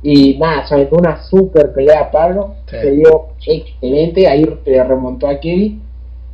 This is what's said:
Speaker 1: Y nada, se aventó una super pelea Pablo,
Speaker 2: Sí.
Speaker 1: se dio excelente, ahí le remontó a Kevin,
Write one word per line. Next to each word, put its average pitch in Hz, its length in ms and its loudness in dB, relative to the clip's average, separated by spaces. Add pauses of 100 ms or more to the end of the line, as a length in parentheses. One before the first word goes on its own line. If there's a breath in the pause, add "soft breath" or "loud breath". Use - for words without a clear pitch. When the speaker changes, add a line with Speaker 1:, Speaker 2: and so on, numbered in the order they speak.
Speaker 1:
Y 139 360 4
nada, 156 280 -2
se 151 80 -2
aventó 139 220 2
una 165 260 0
super 185 500 2
pelea 143 360 2
Pablo, 180 460 -2 (140)
Speaker 2:
Sí. 113 120 -12
Speaker 1:
se 143 100 0
dio 156 340 4 (200)
excelente, 160 840 0
ahí 147 160 4 (220)
le 131 180 2
remontó 127 440 -4
a 143 120 -4
Kevin, 190 420 -4 (520)